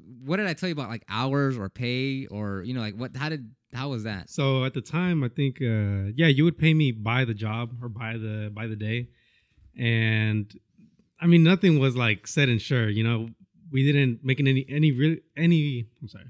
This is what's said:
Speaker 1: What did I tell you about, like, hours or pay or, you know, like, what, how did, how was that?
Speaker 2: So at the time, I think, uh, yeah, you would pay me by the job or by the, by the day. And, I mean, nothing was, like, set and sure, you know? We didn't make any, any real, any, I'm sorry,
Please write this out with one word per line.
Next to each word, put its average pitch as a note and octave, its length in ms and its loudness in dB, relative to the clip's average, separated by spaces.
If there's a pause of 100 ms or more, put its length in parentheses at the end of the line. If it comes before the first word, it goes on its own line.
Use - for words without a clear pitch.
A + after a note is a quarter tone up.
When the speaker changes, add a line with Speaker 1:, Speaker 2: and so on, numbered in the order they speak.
(260)
Speaker 1:
What D#3+ 120 -2
did G#3 100 -2
I E3+ 60 -2
tell F#3 140 -6
you E3+ 60 -4
about, C#3 160 -8
like, A2+ 180 -10
hours C3+ 500 0
or G2 120 -6
pay C3 560 -4
or, G2+ 400 -6
you B2 80 -6
know, B2+ 80 -4
like, G#2+ 140 -6
what, B2 200 -10
how C#3+ 140 -6
did, C3 220 -10 (220)
how C3 160 -8
was A#2 140 -6
that? G#2 260 -8
Speaker 2:
So C3+ 360 -2
at C3 80 -6
the B2+ 80 -6
time, E3+ 420 -2
I B2 40 -2
think, C3+ 340 -4
uh, G#2 540 0
yeah, E3 120 2
you D3 180 4
would E3+ 120 0
pay D#3+ 160 4
me D3+ 180 4
by A2+ 340 -2
the A#2 80 0
job A2+ 480 -6
or B2 80 -10
by A2+ 240 -8
the, G#2+ 400 -6
by A2 140 -8
the A2 80 -6
day. A2 340 -4 (680)
And, A2 720 2 (680)
I F3 80 0
mean, E3+ 160 8
nothing E3+ 360 6
was, C3 160 2
like, A#2 300 0
set C#3+ 240 2
and A2+ 120 2
sure, A#2+ 280 0
you G#2+ 140 0
know? A2+ 260 -2 (420)
We C3+ 120 2
didn't C#3 400 2
make C3 160 0
any, C3+ 300 2
any D3+ 220 4
real, D3+ 260 2 (180)
any, D3 520 2 (140)
I'm A2+ 60 -14
sorry, - 220 -20